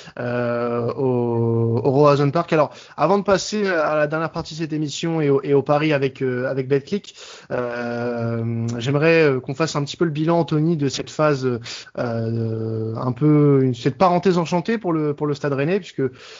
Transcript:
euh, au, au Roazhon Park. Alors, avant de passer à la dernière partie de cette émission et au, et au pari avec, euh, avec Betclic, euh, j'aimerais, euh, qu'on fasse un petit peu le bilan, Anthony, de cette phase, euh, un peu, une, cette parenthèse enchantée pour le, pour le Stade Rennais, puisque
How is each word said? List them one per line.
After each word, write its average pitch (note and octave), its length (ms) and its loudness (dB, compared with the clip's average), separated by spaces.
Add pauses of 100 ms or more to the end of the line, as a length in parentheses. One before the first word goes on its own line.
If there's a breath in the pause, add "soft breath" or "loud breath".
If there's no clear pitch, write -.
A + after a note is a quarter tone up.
(200 loud breath)
euh, A#2+ 720 -2
au, A#2 880 0
au C3+ 100 2
Roazhon C#3+ 400 6
Park. E3+ 200 -2
Alors, D3+ 220 2 (240 loud breath)
avant E3+ 200 2
de G3+ 60 0
passer G3+ 420 0
à D#3 300 0
la D3+ 120 2
dernière D#3 260 -4
partie D#3+ 220 -8
de D#3 40 -12
cette D#3+ 140 -6
émission D#3 480 -4
et C#3+ 80 2
au, C#3 120 4
et D3 120 0
au C#3 80 6
pari D3+ 320 2
avec, C3+ 280 -2
euh, B2+ 280 -2
avec C3+ 180 -4
Betclic, C#3+ 480 -2 (340 loud breath)
euh, A#2+ 1160 -4 (100)
j'aimerais, D3 460 2
euh, C3+ 160 4
qu'on C3+ 160 -6
fasse D#3 220 -2
un C#3+ 80 -2
petit - 100 -10
peu - 80 0
le E3+ 80 0
bilan, D#3+ 280 0
Anthony, D#3+ 360 0
de C#3+ 140 0
cette - 200 -8
phase, C#3+ 380 0 (500 loud breath)
euh, A2+ 1000 -4
un B2+ 160 -2
peu, D3 500 4
une, C3 100 2
cette C3 240 -2
parenthèse F3+ 400 4
enchantée F3 400 -2
pour G3 140 -4
le, D3+ 220 0
pour D3+ 140 -4
le D3 60 0
Stade C#3+ 200 -2
Rennais, D3+ 260 0
puisque D#3+ 220 -8 (380 loud breath)